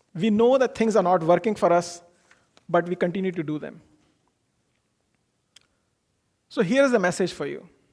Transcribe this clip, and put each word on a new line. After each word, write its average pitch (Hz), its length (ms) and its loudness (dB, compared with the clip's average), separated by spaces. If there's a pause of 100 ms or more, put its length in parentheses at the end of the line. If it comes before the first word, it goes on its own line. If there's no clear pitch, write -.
(140)
We 185 160 -2
know 233 280 4
that 254 180 0
things 220 200 0
are 196 80 4
not 180 200 2
working 180 320 2
for 170 180 2
us, 175 280 -2 (680)
but 170 180 0
we 180 80 -4
continue 185 360 -2
to 170 120 -6
do 151 160 -8
them. - 220 -16 (2750)
So 262 120 -2
here 247 220 2
is 262 80 2
the 233 80 2
message 180 340 -2
for 147 120 -10
you. - 220 -12 (240)